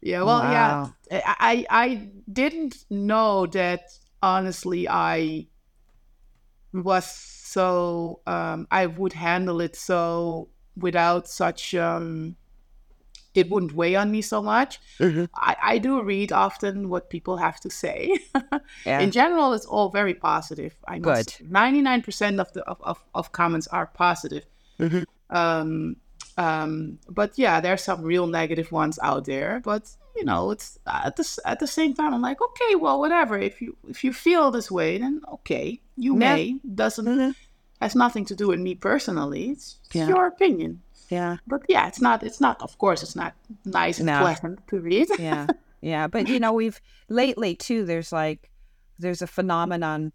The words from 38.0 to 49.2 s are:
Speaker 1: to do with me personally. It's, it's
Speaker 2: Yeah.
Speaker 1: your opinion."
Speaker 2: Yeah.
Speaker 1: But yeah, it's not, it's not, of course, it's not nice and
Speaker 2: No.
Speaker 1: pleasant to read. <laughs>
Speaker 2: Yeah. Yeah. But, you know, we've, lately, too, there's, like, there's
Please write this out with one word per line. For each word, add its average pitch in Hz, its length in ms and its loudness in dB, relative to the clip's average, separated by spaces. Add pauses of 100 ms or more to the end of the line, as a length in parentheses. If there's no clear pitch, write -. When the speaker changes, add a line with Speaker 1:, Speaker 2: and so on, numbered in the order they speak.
Speaker 1:
to 202 100 -8
do 202 120 0
with 180 120 2
me 180 160 -4
personally. 180 760 -2
It's, - 360 -12
it's - 100 -20
Speaker 2:
Yeah. 320 120 0
Speaker 1:
your 370 180 6
opinion." 175 560 0 (260)
Speaker 2:
Yeah. 175 280 -2 (100)
Speaker 1:
But 277 220 -4
yeah, - 200 4
it's - 120 -8
not, 233 240 4
it's 220 160 -6
not, 254 220 2
of - 160 -14
course, 190 240 2
it's - 140 -12
not 170 180 -6 (300)
nice 175 340 0
and 165 80 0
Speaker 2:
No. 143 140 2
Speaker 1:
pleasant 175 480 -2
to 196 120 -4
read. 185 340 2
<laughs> - 40 -4
Speaker 2:
Yeah. 160 280 -4 (360)
Yeah. 156 260 -2
But, 214 200 -2
you 254 120 2
know, 226 120 2
we've, 226 280 -2 (280)
lately, 226 460 0
too, 226 300 -2
there's, 165 260 -4
like, 156 400 -4 (480)
there's 175 240 -4